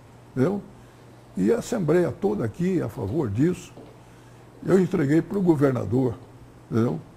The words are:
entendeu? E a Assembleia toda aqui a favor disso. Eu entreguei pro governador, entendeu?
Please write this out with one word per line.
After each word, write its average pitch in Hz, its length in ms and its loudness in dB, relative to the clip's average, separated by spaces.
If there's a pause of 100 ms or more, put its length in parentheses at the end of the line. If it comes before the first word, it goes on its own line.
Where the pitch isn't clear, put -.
(320)
entendeu? 185 300 0 (720)
E 196 160 2
a 226 60 2
Assembleia 170 540 0
toda 202 340 -2
aqui 175 360 -2
a 123 60 -4
favor 117 420 -4
disso. 139 440 -2 (880)
Eu 170 160 4
entreguei 160 420 2
pro 202 200 -4
governador, 131 720 2 (560)
entendeu? 127 300 0 (180)